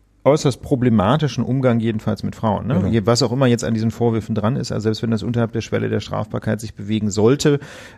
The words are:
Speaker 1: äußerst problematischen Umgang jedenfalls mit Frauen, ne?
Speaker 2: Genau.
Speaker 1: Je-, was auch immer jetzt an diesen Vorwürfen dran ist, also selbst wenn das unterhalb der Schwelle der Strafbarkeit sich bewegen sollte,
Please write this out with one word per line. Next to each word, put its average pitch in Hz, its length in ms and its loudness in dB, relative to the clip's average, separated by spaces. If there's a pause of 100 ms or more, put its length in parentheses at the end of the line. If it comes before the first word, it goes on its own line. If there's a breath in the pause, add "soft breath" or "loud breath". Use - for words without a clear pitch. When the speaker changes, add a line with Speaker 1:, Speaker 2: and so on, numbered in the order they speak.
(240)
Speaker 1:
äußerst 143 360 2
problematischen 127 840 2
Umgang 123 380 2
jedenfalls 110 420 -2
mit 98 140 -6
Frauen, 101 300 0
ne? 107 80 -2
Speaker 2:
Genau. 98 140 0
Speaker 1:
Je-, 110 180 0
was 120 160 4
auch 113 100 0
immer 131 140 2
jetzt 120 180 2
an - 80 -2
diesen 113 180 0
Vorwürfen 113 440 -2
dran 107 220 -2
ist, 113 160 -6
also 107 100 -4
selbst 110 200 -2
wenn 113 80 -2
das 110 120 -2
unterhalb 117 300 -2
der 113 100 -4
Schwelle 110 260 -2
der 107 120 -2
Strafbarkeit 107 600 -6
sich 110 140 -12
bewegen 104 360 -2
sollte, 139 500 4 (380 loud breath)